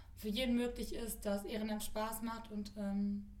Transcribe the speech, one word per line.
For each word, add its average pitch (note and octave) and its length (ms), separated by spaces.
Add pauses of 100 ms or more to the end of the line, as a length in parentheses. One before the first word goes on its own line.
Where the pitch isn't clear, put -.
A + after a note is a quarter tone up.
(180)
für G#3+ 120
jeden A#3+ 260
möglich A#3+ 400
ist, A3+ 300
dass G3+ 200
Ehrenamt G#3+ 380
Spaß A3 400
macht A3 280
und, G#3 260
ähm, G3+ 480 (160)